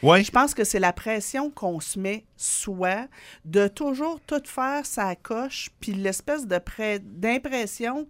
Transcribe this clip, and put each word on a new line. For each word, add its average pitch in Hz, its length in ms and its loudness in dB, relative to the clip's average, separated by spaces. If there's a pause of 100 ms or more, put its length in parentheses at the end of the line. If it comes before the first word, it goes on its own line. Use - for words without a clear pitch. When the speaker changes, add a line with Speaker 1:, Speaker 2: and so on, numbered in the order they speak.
Speaker 1:
Oui. 175 220 8
Speaker 2:
Je - 80 -6
pense 285 200 6
que 226 120 0
c'est 202 160 0
la 180 120 6
pression 226 580 -4
qu'on 175 280 -4
se - 180 -8
met 196 280 -4 (120)
soi 190 680 -2 (380)
de 202 240 4
toujours 285 580 -2
tout 294 180 -2
faire 277 400 -2
sa 196 300 -2
coche, - 640 -6
puis - 140 -6
l'espèce 196 560 -2
de 180 100 2
pré-, 208 400 -4
d'impression 240 1120 -4